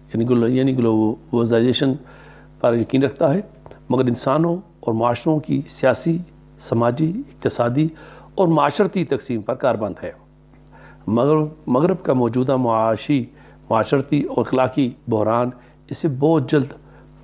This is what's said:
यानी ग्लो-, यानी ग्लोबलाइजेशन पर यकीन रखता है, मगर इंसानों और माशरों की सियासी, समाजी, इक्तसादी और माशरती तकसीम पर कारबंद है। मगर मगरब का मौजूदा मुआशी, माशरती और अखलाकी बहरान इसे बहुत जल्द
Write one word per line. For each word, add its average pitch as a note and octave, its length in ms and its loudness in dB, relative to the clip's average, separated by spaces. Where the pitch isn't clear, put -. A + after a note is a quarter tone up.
यानी A2+ 180 -2
ग्लो-, A#2+ 240 2
यानी C3 240 0
ग्लोबलाइजेशन A#2 1200 0
पर A#2+ 140 2
यकीन C3 280 0
रखता C#3+ 240 0
है, F3+ 220 -2
मगर B2+ 160 2
इंसानों D#3 520 0
और A#2 60 0
माशरों A#2+ 460 0
की C#3 220 -4
सियासी, E3 600 0
समाजी, B2 500 0
इक्तसादी D#3 840 -2
और F#3+ 100 2
माशरती E3 560 0
तकसीम B2 380 -4
पर A#2 140 -4
कारबंद A2 460 -2
है। - 140 -12
मगर D3+ 600 0
मगरब E3 280 2
का D#3 160 0
मौजूदा B2+ 440 0
मुआशी, A#2 680 0
माशरती C3+ 520 0
और - 220 -2
अखलाकी B2+ 500 0
बहरान A#2 440 0
इसे - 160 -4
बहुत C#3+ 420 0
जल्द C3+ 260 0